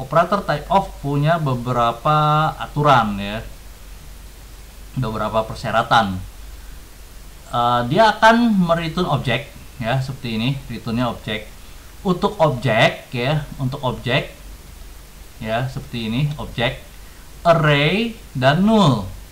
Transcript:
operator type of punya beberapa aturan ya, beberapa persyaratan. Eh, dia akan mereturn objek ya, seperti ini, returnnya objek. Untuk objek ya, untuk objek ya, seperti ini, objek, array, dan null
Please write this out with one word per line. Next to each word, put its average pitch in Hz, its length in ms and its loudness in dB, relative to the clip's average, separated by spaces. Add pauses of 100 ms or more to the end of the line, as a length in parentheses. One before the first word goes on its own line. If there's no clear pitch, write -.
operator 175 400 2
type 147 320 -4
of 190 160 2 (160)
punya 147 320 2
beberapa 123 800 0 (400)
aturan 117 640 2
ya, 104 240 -6 (1500)
beberapa 110 480 -2
persyaratan. 110 720 0 (1400)
Eh, 120 280 2 (120)
dia 214 240 4
akan 226 480 6
mereturn 170 400 0
objek 123 480 -2 (240)
ya, 123 240 0
seperti 117 400 -4
ini, 123 80 0 (160)
returnnya 117 480 -4
objek. - 400 -8 (520)
Untuk 180 320 0
objek 127 800 2
ya, 143 400 -2
untuk 131 240 -4
objek 123 480 -2 (1120)
ya, 113 240 -2
seperti 120 400 -8
ini, 131 320 0
objek, 120 400 -4 (640)
array, 160 720 2 (240)
dan 143 240 4
null 160 480 4 (220)